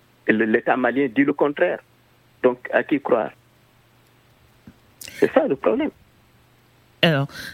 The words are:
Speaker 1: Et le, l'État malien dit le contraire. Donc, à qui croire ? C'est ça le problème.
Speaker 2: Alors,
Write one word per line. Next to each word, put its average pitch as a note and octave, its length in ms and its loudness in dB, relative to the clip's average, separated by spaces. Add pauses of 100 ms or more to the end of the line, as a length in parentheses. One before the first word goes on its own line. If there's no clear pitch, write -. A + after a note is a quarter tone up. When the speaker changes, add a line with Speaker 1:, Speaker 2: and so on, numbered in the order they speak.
(280)
Speaker 1:
Et A2+ 40 2
le, A2 120 2
l'État A#2 320 2
malien B2+ 320 0
dit C3+ 160 2
le C#3+ 80 0
contraire. D3 480 0 (600)
Donc, B2 300 0
à B2 120 2
qui - 160 -2
croire ? - 300 -2 (1700)
C'est - 340 -4
ça D#4 160 2
le D#3 80 -2
problème. C4 340 -2 (1120)
Speaker 2:
Alors, C#3 260 0 (260)